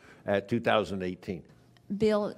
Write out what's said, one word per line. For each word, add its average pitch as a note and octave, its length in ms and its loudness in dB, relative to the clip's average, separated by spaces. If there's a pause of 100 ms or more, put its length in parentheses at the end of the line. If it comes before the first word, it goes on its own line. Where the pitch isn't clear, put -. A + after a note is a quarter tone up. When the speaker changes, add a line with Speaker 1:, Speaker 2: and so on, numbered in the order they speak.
(260)
Speaker 1:
at G2+ 220 0
two A#2+ 120 0
thousand G2+ 440 2
eighteen. F#2 400 -6 (540)
Speaker 2:
Bill, G#3 400 0